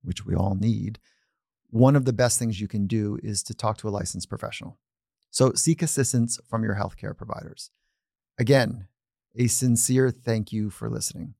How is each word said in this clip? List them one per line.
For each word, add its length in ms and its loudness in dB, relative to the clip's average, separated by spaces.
which 220 -8
we 80 0
all 220 0
need, 420 -2
one 240 6
of 100 4
the 80 2
best 260 2
things 220 -2
you 60 -4
can 220 0
do 340 -2
is 220 -4
to 100 -10
talk 240 -2
to 100 -6
a 20 -2
licensed 380 -6
professional. 500 -10
So 240 4
seek 260 2
assistance 580 0
from 140 -2
your 100 -2
healthcare 420 -6
providers. 540 -14
Again, 500 2
a 100 2
sincere 640 2
thank 420 -2
you 180 -2
for 200 -8
listening. 500 -8